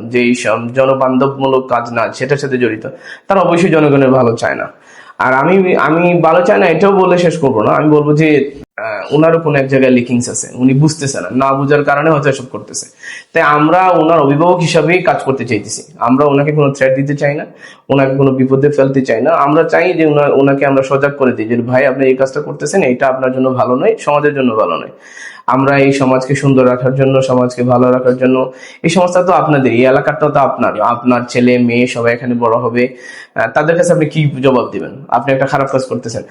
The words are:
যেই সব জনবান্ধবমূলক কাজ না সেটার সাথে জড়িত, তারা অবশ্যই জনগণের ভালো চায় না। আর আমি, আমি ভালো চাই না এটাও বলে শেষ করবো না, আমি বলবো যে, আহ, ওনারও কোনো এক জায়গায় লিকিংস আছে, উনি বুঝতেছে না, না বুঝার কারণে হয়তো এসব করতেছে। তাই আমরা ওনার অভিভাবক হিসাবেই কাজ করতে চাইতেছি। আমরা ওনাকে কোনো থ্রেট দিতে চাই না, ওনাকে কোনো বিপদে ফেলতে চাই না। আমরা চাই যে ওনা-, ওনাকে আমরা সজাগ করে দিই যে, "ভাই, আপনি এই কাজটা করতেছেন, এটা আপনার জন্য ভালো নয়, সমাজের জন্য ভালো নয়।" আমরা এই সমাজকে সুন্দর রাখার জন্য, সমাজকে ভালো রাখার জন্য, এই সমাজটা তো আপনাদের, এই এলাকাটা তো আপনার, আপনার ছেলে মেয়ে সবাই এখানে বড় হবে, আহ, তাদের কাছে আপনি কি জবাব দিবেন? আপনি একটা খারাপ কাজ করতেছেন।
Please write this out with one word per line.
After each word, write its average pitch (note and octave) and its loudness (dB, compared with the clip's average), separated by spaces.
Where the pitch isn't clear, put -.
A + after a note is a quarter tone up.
যেই B2 0
সব A#2 -4
জনবান্ধবমূলক C3 0
কাজ A#2+ -4
না A2+ -4
সেটার C#3 -4
সাথে C3 -4
জড়িত, A2 -2
তারা G3 2
অবশ্যই F3 2
জনগণের C#3 4
ভালো A#2+ 2
চায় C#2+ -4
না। G#1+ -8
আর B2+ 0
আমি, F3+ 2
আমি E3+ 2
ভালো E3 4
চাই G3+ 2
না F#3+ 2
এটাও F3 2
বলে F#3 2
শেষ F3 0
করবো A#2 0
না, C3 0
আমি D3+ 0
বলবো D3+ 2
যে, D3+ 2
আহ, G#2+ -8
ওনারও E3 4
কোনো D3 -2
এক C3+ -2
জায়গায় C3 2
লিকিংস A#2+ 0
আছে, - -8
উনি B2+ 2
বুঝতেছে C#3 0
না, F2+ -8
না C3+ 0
বুঝার C#3+ 0
কারণে C#3+ 0
হয়তো C#3+ 0
এসব B2 -4
করতেছে। - -14
তাই E3 2
আমরা D#3 2
ওনার E3 2
অভিভাবক D3+ 2
হিসাবেই E3 0
কাজ D#3 0
করতে C3 -4
চাইতেছি। - -6
আমরা B2+ 2
ওনাকে C#3+ 0
কোনো C#3+ 2
থ্রেট C3 0
দিতে C#3+ -2
চাই C#3+ -2
না, - -8
ওনাকে C3+ 2
কোনো C#3 2
বিপদে C3+ 2
ফেলতে C3+ 0
চাই A#2+ -2
না। D3 0
আমরা D#3 2
চাই E3 0
যে D#3+ 0
ওনা-, D3 2
ওনাকে C#3 2
আমরা C#3 2
সজাগ C#3 -2
করে B2+ -2
দিই A2 -6
যে, A#2+ -2
"ভাই, B2 0
আপনি C3+ 0
এই C3 4
কাজটা C3+ -2
করতেছেন, D3 -4
এটা C3+ 0
আপনার C3 -2
জন্য C3 -2
ভালো B2 0
নয়, G3+ 0
সমাজের D3 0
জন্য B2+ 0
ভালো F2 0
নয়।" A1+ -12
আমরা C3+ 0
এই C#3 4
সমাজকে C3 0
সুন্দর C3 2
রাখার B2+ -2
জন্য, C3+ 2
সমাজকে B2+ -2
ভালো B2 2
রাখার B2+ 0
জন্য, B2+ 0
এই E3 0
সমাজটা F3+ 0
তো F3+ 0
আপনাদের, D3 2
এই A#2+ 2
এলাকাটা D3 0
তো C#3+ 0
আপনার, A#2+ -2
আপনার A#2+ 0
ছেলে B2 2
মেয়ে A#2+ 0
সবাই A#2 -2
এখানে B2 -6
বড় A#2 0
হবে, B2 -2
আহ, A2+ -2
তাদের D#3 0
কাছে F3 2
আপনি D#3 0
কি D3 -2
জবাব B2 0
দিবেন? - -10
আপনি B2 0
একটা C3+ 0
খারাপ C#3 -2
কাজ C3+ -2
করতেছেন। A2+ -8